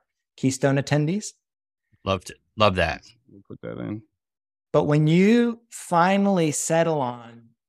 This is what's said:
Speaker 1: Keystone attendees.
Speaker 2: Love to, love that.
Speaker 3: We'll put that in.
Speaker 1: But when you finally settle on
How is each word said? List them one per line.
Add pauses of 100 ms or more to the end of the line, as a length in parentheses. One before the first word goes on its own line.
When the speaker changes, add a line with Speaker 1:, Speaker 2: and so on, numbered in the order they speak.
(380)
Speaker 1:
Keystone
attendees. (800)
Speaker 2:
Love
to, (220)
love
that. (260)
Speaker 3:
We'll
put
that
in. (680)
Speaker 1:
But
when
you (100)
finally
settle
on (200)